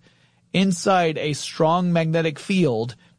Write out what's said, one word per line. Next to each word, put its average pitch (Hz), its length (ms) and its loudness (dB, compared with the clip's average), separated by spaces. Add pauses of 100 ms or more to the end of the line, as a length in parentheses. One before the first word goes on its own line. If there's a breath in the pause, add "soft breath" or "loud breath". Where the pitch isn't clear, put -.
(520 soft breath)
inside 180 680 2
a 151 140 -4
strong 170 600 0
magnetic 160 460 0
field, 127 560 0 (240 soft breath)